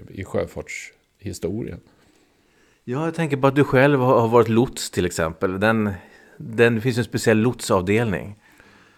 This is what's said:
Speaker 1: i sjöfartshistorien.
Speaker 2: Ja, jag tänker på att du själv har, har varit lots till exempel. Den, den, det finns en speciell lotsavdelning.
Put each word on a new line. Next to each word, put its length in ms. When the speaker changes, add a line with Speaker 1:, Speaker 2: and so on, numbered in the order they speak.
Speaker 1:
i 100
sjöfartshistorien. 1600
Speaker 2:
Ja, 220
jag 100
tänker 220
på 100
att 80
du 80
själv 360
har, 200
har 80
varit 220
lots 420
till 140
exempel. 540
Den, 320
den, 380
det 60
finns 160
en 60
speciell 340
lotsavdelning. 1000